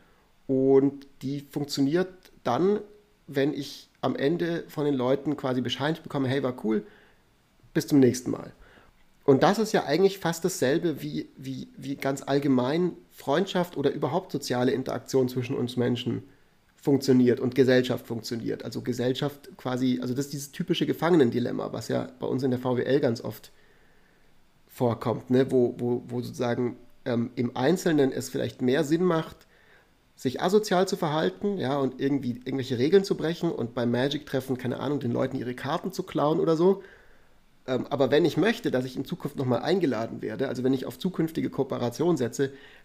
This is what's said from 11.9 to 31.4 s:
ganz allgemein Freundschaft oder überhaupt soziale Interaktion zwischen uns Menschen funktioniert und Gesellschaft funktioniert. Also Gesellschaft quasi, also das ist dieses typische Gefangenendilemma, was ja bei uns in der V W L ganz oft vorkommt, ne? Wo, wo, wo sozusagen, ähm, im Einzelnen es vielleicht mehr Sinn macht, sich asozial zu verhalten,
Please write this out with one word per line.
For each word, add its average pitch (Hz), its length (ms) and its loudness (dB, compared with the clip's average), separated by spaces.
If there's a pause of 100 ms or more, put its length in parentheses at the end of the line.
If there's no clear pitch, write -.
ganz 139 280 -4
allgemein 139 680 2 (180)
Freundschaft 175 680 -2
oder 147 160 2
überhaupt 151 400 -4
soziale 123 380 0
Interaktion 127 580 0
zwischen 123 260 -4
uns 120 220 -4
Menschen 120 460 0 (520)
funktioniert 127 640 4
und 123 160 -2
Gesellschaft 127 500 4
funktioniert. 113 600 -6
Also 120 160 -8
Gesellschaft 127 720 -4
quasi, 127 460 -2
also 123 120 -4
das 139 120 -2
ist 143 80 -12
dieses 143 180 -10
typische 170 340 -2
Gefangenendilemma, 120 840 2
was 120 160 -8
ja 123 220 -2 (100)
bei - 80 -4
uns 127 160 -2
in 135 80 2
der 123 80 0
V 123 160 0
W 120 80 0
L 135 160 2
ganz 127 220 0
oft - 320 -12 (1120)
vorkommt, 120 600 -2
ne? 127 200 4
Wo, 123 280 4
wo, 120 320 -2
wo 120 100 -6
sozusagen, 120 560 -2 (300)
ähm, 120 320 0
im 123 180 -2
Einzelnen 147 560 2
es - 180 -6
vielleicht 120 320 -6
mehr 131 220 2
Sinn 160 220 2
macht, 165 420 -2 (680)
sich - 260 -4
asozial 190 460 2
zu 190 100 -4
verhalten, 185 600 -2